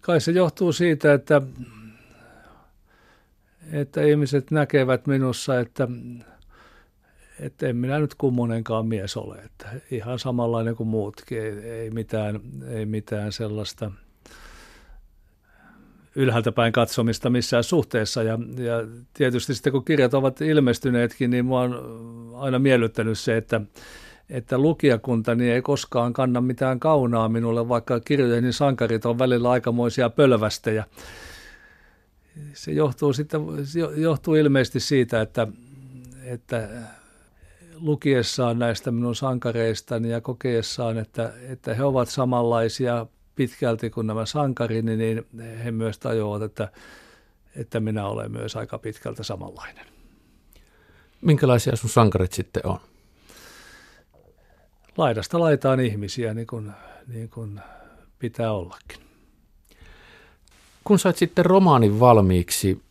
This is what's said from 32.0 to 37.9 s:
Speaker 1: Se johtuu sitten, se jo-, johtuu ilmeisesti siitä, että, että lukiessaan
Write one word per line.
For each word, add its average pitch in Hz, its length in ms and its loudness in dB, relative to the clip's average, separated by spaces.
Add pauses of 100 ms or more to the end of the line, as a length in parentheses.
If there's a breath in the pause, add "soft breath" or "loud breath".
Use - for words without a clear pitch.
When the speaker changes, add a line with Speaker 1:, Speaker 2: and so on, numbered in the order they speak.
Speaker 1:
Se - 180 -12
johtuu 147 420 0
sitten, 151 280 -4 (220)
se 147 160 -6
jo-, 151 120 -2
johtuu 156 440 0
ilmeisesti 139 440 4
siitä, 120 420 2
että, 110 260 -2 (760)
että 117 460 -8 (1080 soft breath)
lukiessaan 135 840 0